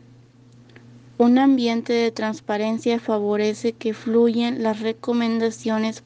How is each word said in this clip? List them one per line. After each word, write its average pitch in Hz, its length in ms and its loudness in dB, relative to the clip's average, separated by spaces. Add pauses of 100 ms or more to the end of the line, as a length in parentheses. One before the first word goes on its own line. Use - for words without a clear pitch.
(1160)
Un 240 200 6
ambiente 240 560 2
de 233 180 2
transparencia 220 880 -2
favorece 214 760 -2
que 220 200 -4
fluyan 233 720 0
las 220 160 -2
recomendaciones 226 1300 -2